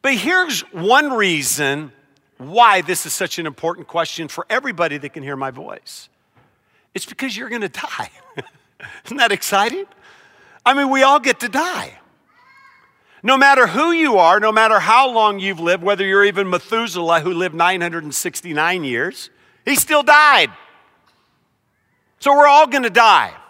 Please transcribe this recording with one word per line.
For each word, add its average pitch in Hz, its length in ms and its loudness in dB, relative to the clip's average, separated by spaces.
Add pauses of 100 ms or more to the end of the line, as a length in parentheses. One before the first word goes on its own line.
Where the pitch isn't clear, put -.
But 269 120 -2
here's 302 480 -2 (100)
one 262 420 0
reason 151 760 -4 (460)
why 190 440 2
this 160 260 -6
is 147 60 -10
such - 260 -8
an 165 80 -8
important 160 400 -8
question 165 400 -6
for - 240 -12
everybody 175 480 -4
that 139 140 -14
can 147 100 -14
hear 139 120 -10
my 135 140 -8
voice. - 600 -18 (840)
It's - 140 -12
because 254 280 -10
you're 214 140 -12
gonna 220 200 -6
die. - 420 -12 (260)
<laughs> - 680 -20
Isn't 247 120 -12
that 240 140 2
exciting? 226 540 -4 (800)
I 254 120 2
mean, 277 160 0
we 269 100 2
all 269 180 4
get 247 200 -2
to 240 100 -6
die. 302 480 -6 (1300)
No 254 120 4
matter 269 300 6
who 277 280 0
you 294 260 2
are, 175 200 4
no 214 120 0
matter 220 260 4
how 226 320 4
long 214 300 0
you've 190 200 -6
lived, 170 220 0
whether 196 240 -2
you're 196 200 4
even 196 260 -2
Methuselah, 175 680 -2
who 175 120 -4
lived 170 220 -6
nine 175 260 0
hundred 170 220 -8
and 147 100 -14
sixty-nine 170 680 -4
years, 131 480 -8 (320)
he 269 120 -2
still 294 280 0
died. 285 480 4 (1700)
So 277 120 0
we're 285 140 6
all 294 220 6
gonna 247 240 -2
die. 180 420 4 (160)